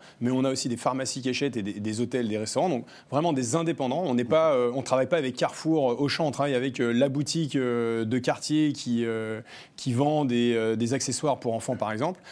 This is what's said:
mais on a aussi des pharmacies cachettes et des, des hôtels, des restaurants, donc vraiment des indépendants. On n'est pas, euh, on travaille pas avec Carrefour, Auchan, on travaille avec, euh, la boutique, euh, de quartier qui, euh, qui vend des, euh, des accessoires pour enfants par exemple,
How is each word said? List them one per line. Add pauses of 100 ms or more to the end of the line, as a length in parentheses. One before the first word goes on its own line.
(200)
mais
on
a
aussi
des
pharmacies
cachettes
et
des,
des
hôtels,
des
restaurants,
donc (260)
vraiment
des
indépendants.
On
n'est
pas,
euh,
on
travaille
pas
avec
Carrefour,
Auchan,
on
travaille
avec,
euh,
la
boutique,
euh,
de
quartier
qui,
euh, (360)
qui
vend
des,
euh,
des
accessoires
pour
enfants
par
exemple, (120)